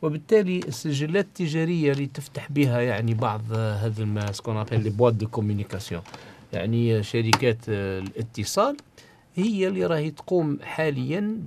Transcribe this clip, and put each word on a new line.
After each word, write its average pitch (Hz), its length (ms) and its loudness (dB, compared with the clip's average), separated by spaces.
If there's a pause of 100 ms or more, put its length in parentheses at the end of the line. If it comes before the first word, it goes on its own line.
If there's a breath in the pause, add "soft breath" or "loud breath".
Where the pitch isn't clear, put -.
وبالتالي 180 560 2
السجلات 156 680 0
التجارية 160 680 0
اللي 139 140 0
تفتح - 460 -10
بها 135 280 4
يعني 117 340 2
بعض 110 380 -2
هذه 110 460 0
الم-، 104 340 -2
سكون 110 240 -4
أبل 110 260 0
لي 107 80 0
بواد 117 280 4
دو 107 100 -2
كوميونيكاسيون، 104 760 -4 (500 loud breath)
يعني 113 500 2
شركات، 113 560 2 (100)
آه، 98 300 -2
الاتصال، 113 800 -2 (600 soft breath)
هي 190 320 0
اللي 185 180 -2
راهي 160 240 0
تقوم 151 520 0
حاليًا 156 760 -2 (100)